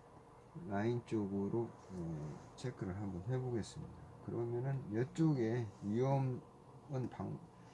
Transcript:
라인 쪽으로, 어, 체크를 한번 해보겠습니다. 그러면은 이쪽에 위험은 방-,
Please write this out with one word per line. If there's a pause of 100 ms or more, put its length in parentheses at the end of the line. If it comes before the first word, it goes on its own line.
(680)
라인
쪽으로, (220)
어,
체크를
한번
해보겠습니다. (320)
그러면은 (100)
이쪽에 (160)
위험은 (720)
방-, (340)